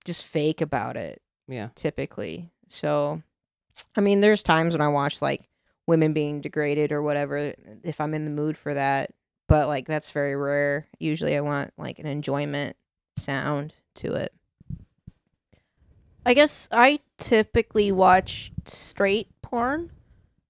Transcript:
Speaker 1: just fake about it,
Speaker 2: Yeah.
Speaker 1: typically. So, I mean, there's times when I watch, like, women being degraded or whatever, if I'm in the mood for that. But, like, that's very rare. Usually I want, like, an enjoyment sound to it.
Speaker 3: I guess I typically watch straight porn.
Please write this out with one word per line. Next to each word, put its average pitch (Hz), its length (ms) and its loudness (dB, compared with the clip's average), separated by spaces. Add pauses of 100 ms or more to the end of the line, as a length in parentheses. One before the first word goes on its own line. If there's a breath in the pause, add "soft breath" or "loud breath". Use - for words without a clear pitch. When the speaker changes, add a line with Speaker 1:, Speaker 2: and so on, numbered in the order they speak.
Speaker 1:
just - 200 -6
fake 156 360 0
about 127 360 -4
it, 90 240 -10 (280)
Speaker 2:
Yeah. 117 260 -8
Speaker 1:
typically. 143 760 -8 (180)
So, 147 540 -2 (760)
I 220 40 2
mean, 202 200 4
there's 208 240 6
times 170 300 4
when 151 60 0
I 151 80 2
watch, 143 320 0
like, 139 280 -4 (380)
women 160 260 4
being 147 280 -2
degraded 147 520 0
or 147 100 -2
whatever, 147 500 -2 (300)
if 160 180 -8
I'm 151 140 -2
in 151 100 -4
the 151 60 -6
mood 151 260 -2
for 147 180 -8
that. 139 360 -2 (380)
But, 151 200 4
like, 135 200 -2
that's 151 240 -4
very 143 240 -2
rare. 143 500 0 (140)
Usually 156 360 0
I 143 40 0
want, 147 360 -4
like, 143 220 -10
an 151 80 -12
enjoyment 143 720 -4 (400)
sound 143 580 -4 (220)
to - 180 -6
it. - 180 -4 (1900)
Speaker 3:
I 247 100 4
guess 294 360 4
I 262 300 6 (180)
typically 214 720 2
watch 185 640 4 (120)
straight - 640 -2 (140)
porn. 277 480 -4 (600)